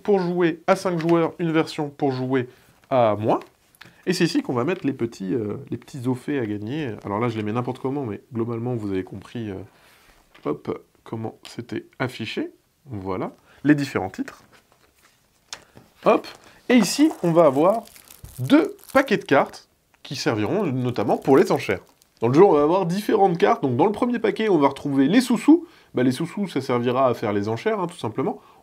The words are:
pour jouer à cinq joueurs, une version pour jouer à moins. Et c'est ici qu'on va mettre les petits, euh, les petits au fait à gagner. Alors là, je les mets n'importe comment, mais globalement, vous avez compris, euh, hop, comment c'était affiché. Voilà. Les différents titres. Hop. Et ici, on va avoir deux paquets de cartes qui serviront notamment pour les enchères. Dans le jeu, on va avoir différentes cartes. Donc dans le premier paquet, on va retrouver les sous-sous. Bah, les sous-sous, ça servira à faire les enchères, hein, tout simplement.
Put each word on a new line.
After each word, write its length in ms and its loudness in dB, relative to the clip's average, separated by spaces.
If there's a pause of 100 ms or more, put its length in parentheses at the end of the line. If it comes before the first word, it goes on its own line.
pour 200 2
jouer 480 0
à 80 6
cinq 240 -4
joueurs, 400 2
une 100 -2
version 380 -2
pour 240 -2
jouer 360 -2 (420)
à 280 4
moins. 220 0 (680)
Et 60 0
c'est 120 2
ici 180 0
qu'on 100 -6
va 120 0
mettre 220 -2
les 60 0
petits, 420 -6
euh, 200 -4 (160)
les 80 -8
petits 280 -12
au 80 0
fait 240 -6
à 80 -4
gagner. 480 -6 (100)
Alors 140 -4
là, 120 0
je 60 -6
les 60 -4
mets 100 -4
n'importe 280 -6
comment, 240 -4
mais 160 -8 (120)
globalement, 440 -6
vous 160 -6
avez 100 -2
compris, 480 -10
euh, 60 -8 (880)
hop, 400 -6 (180)
comment 340 -10 (120)
c'était 380 -10 (120)
affiché. 540 -6 (380)
Voilà. 420 -6 (320)
Les 100 6
différents 360 -4
titres. 320 -12 (1600)
Hop. 220 2 (420)
Et 60 4
ici, 360 4 (120)
on 100 2
va 140 8
avoir 380 2 (540)
deux 380 2 (160)
paquets 240 2
de 80 -4
cartes 460 0 (320)
qui 140 -14
serviront 480 -2
notamment 520 -2
pour 220 4
les 120 4
enchères. 300 -2 (400)
Dans 80 0
le 60 0
jeu, 100 8
on 80 6
va 100 4
avoir 220 2
différentes 540 0
cartes. 240 2
Donc 160 -2
dans 80 4
le 60 0
premier 260 -2
paquet, 320 0
on 80 4
va 100 4
retrouver 400 0
les 140 4
sous-sous. 440 4 (280)
Bah, 80 2
les 100 4
sous-sous, 340 -4
ça 140 -4
servira 460 0
à 80 2
faire 180 -4
les 160 -2
enchères, 320 -2
hein, 60 -2
tout 100 -10
simplement. 420 -6 (240)